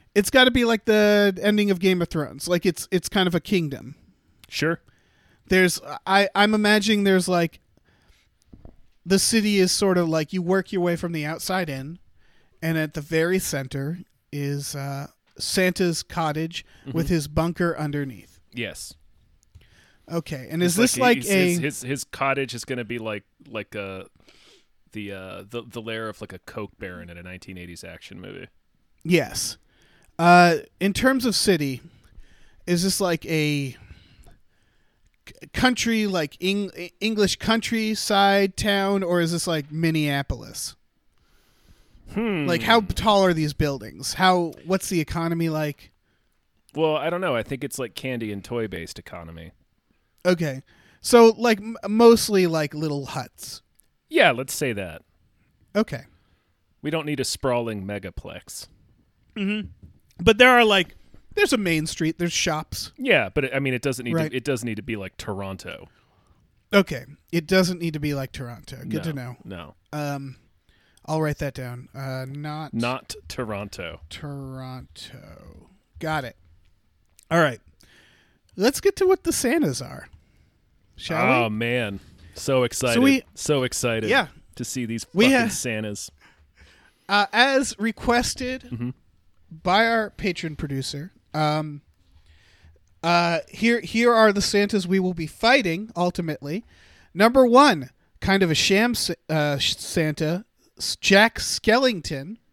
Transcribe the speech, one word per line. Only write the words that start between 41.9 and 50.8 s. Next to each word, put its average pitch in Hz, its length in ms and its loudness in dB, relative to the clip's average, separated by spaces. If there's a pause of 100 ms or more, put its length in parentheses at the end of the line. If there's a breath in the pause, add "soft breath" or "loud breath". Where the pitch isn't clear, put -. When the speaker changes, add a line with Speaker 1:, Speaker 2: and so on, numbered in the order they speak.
Speaker 2:
Hmm. 196 340 -2
Speaker 1:
Like, 170 140 0
how 226 200 4
tall 202 440 2
are 180 80 4
these 151 200 0
buildings? 131 600 -4
How, 185 400 2 (120)
what's 185 240 -2
the 170 120 0
economy 165 480 -2
like? 156 420 -6 (840)
Speaker 2:
Well, 151 220 2
I 151 140 -2
don't 175 120 -4
know. 160 140 0
I 110 80 -2
think 135 200 -8
it's, 135 140 -8
like, 123 180 -6
candy 117 360 -6
and 101 120 -8
toy 117 240 -6
based 87 300 -12
economy. 82 540 -16 (760)
Speaker 1:
Okay. 165 380 -2 (380 soft breath)